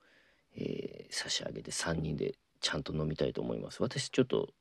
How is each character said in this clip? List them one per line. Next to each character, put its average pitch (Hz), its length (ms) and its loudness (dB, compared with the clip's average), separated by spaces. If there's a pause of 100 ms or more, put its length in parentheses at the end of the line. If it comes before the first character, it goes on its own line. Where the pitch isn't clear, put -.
(560)
え 50 540 -4
ー、 - 40 -14
差 - 160 -4
し - 140 0
上 - 80 -6
げ - 100 -8
て、 - 100 -10
三 82 300 0
人 78 140 2
で - 200 0 (260)
ち - 120 2
ゃ 78 40 2
ん 71 60 -2
と - 100 -6
飲 78 120 2
み 78 120 0
た 73 80 4
い 60 80 2
と 52 80 -2
思 58 120 0
い 55 60 -4
ま 50 100 -6
す。 - 140 -2
私 135 260 0
ち - 100 2
ょ - 40 10
っ - 20 -6
と、 - 360 2